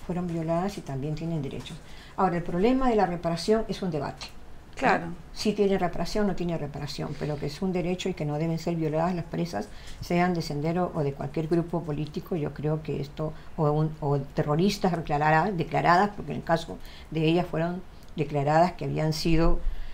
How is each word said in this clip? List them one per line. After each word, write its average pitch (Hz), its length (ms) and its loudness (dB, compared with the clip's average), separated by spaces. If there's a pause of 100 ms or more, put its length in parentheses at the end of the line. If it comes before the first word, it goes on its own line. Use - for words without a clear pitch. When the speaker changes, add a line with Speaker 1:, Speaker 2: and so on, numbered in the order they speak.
Speaker 1:
fueron 180 220 -4
violadas 165 500 -2
y 170 40 -10
también 139 340 -4
tienen 160 260 -2
derechos. 131 360 -8 (400)
Ahora, 180 200 2
el 170 60 -2
problema 247 460 4
de 226 60 4
la 196 100 4
reparación 175 600 0
es - 140 -4
un 190 100 -2
debate. - 360 -6 (540)
Speaker 2:
Claro. 185 240 4 (280)
Speaker 1:
Sí 214 200 0
tiene 196 240 4
reparación, 180 500 0
no 185 80 0
tiene 175 220 -2
reparación, 143 640 -6
pero 147 180 -2
que 147 80 -4
es - 160 -6
un 185 100 0
derecho 185 380 -2
y 180 60 -2
que 156 100 -4
no 147 140 -2
deben 165 180 0
ser 170 180 -2
violadas 160 400 0
las 165 100 -4
presas, 170 440 -4 (320)
sean 175 320 2
de 165 80 0
Sendero 165 540 -2
o 160 80 0
de 139 100 -2
cualquier 139 340 -4
grupo 170 360 0
político. 151 520 -6
Yo 147 180 -2
creo 151 280 -2
que 143 180 -4
esto, 156 320 -6 (260)
o 151 140 4
un, 156 300 2
o 143 180 2
terroristas 156 720 2
declarara-, 156 600 2
declaradas, 170 640 4
porque 147 160 -8
en - 80 -6
el 135 40 -8
caso 165 340 -2 (340)
de 156 140 0
ellas 170 200 4
fueron 170 360 -2 (340)
declaradas 151 580 4
que - 120 -6
habían 151 280 2
sido 165 460 6 (340)